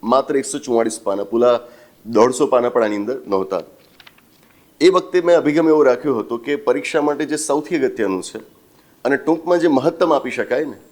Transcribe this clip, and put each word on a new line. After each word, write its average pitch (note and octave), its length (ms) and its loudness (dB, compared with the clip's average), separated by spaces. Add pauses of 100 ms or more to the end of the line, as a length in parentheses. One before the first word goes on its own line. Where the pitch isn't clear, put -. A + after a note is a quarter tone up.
(140)
માત્ર C3+ 280 0
એકસો C#3+ 240 -10
ચુમ્માળીસ A2+ 400 0
પાના, G2+ 280 -4
પુલા A#2+ 200 4 (640)
દોઢસો B2+ 380 2
પાના A#2+ 180 0
પણ A2+ 140 2
આની G#2 160 -4
અંદર B2+ 140 -6 (180)
નહોતા. F#2 260 -4 (1160)
એ E3+ 180 8
વખતે F3+ 320 -2
મેં E3+ 140 6
અભિગમ D#3+ 320 4
એવો D3 160 4
રાખ્યો B2 260 -2
હતો A#2 320 -6
કે C#3+ 180 -2
પરીક્ષા C#3+ 440 0
માટે D3 200 -4
જે D3+ 140 -6
સૌથી D3+ 380 -2
અગત્યનું F#2+ 480 -4
છે G#2+ 120 -14 (600)
અને C3+ 180 0
ટૂંકમાં E3 440 0
જે D3+ 120 4
મહત્તમ D#3+ 420 0
આપી A#2+ 220 -8
શકાય C3+ 320 -4
ને - 40 -20 (140)